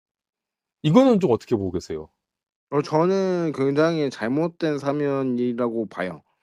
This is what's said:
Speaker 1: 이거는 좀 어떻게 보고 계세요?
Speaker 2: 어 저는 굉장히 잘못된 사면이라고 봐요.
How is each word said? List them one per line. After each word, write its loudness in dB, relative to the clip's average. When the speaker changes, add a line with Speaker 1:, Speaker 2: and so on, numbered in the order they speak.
Speaker 1:
이거는 6
좀 2
어떻게 0
보고 -2
계세요? -8
Speaker 2:
어 0
저는 0
굉장히 0
잘못된 -4
사면이라고 -2
봐요. -10